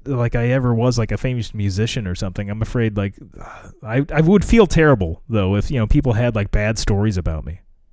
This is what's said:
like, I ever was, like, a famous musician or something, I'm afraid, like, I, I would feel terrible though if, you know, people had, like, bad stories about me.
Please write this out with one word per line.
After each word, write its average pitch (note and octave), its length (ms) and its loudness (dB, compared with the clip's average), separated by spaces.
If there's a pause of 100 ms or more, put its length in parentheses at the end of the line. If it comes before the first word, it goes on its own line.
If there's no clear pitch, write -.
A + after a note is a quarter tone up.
like, B2 300 -2
I A#2+ 120 0
ever B2 260 2
was, A#2 240 2
like, A2 140 -2
a G2+ 60 -2
famous B2 340 -4
musician G#2 540 -2
or F2+ 80 -4
something, G2+ 340 -6
I'm G#2+ 140 -6
afraid, A2 340 -2
like, G2 180 -2 (680)
I, C3 280 -2
I D3 100 2
would F3 240 4
feel A3+ 220 6
terrible B2 600 2
though G2+ 280 0
if, G#2 140 -2
you C#3 80 -2
know, A2 80 0
people C#3+ 280 2
had, A#2+ 200 0
like, G2+ 160 -2
bad G#2+ 280 0
stories G#2 400 0
about D#2+ 260 -4
me. D#2 160 -12 (320)